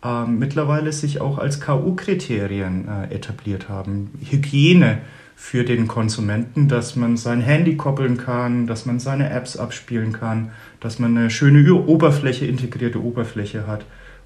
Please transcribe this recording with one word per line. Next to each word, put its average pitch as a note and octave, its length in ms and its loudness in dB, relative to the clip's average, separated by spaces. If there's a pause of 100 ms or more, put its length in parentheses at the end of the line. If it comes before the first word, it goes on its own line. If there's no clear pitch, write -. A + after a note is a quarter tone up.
äh, A#2+ 220 -4
mittlerweile D3 680 0
sich C#3+ 260 -4
auch C#3+ 180 -4
als - 220 -4
K-O-Kriterien, G#2 1300 -2
äh, G2+ 260 -6
etabliert G2+ 540 -8
haben. G2 440 -6 (180)
Hygiene C#3+ 680 4 (360)
für - 300 -4
den A#2 220 0
Konsumenten, A2 800 0
dass A#2+ 280 0
man A#2 220 0
sein A#2+ 240 -2
Handy D3 340 2
koppeln C3 420 0
kann, B2 500 -2
dass A2+ 180 -6
man B2 140 -2
seine C3+ 320 -2
Apps B2 260 -6
abspielen A2+ 560 -4
kann, A2+ 380 -4 (280)
dass A2+ 180 -8
man A#2 200 2
eine A#2 120 2
schöne C#3+ 300 6
Ü-, D3 140 10
Oberfläche, D3 720 4
integrierte A#2+ 580 -4
Oberfläche A2 640 -6
hat. G#2+ 180 -8 (400)